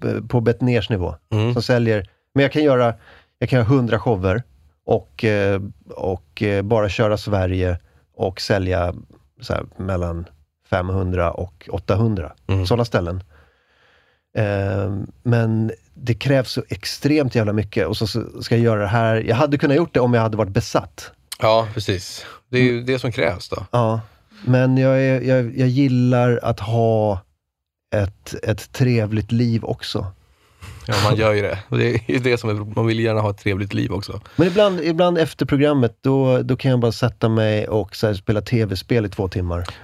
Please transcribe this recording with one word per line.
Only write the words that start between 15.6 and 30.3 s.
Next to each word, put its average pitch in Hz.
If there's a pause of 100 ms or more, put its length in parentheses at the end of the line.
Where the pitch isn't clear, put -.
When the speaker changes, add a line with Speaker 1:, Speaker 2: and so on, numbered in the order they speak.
Speaker 1:
det 120
krävs 135
så 127
extremt -
jävla 104
mycket 104
och 101
så, 110
så 113
ska 120
jag 117
göra 110
det 104
här. 113
Jag 113
hade 147
kunnat 143
gjort 170
det -
om 123
jag 113
hade 107
varit 101
besatt. - (300)
Speaker 2:
Ja, 113
precis. - (240)
Det 123
är 127
ju 123
Speaker 1:
Mm. 120
Speaker 2:
det 131
som 123
krävs -
då. -
Speaker 1:
Ja, 113 (440)
men 127
jag 131
är, 131
jag, 123
jag 127
gillar 123
att 113
ha 110 (720)
ett, 101
ett -
trevligt 110
liv 117
också. 101 (800)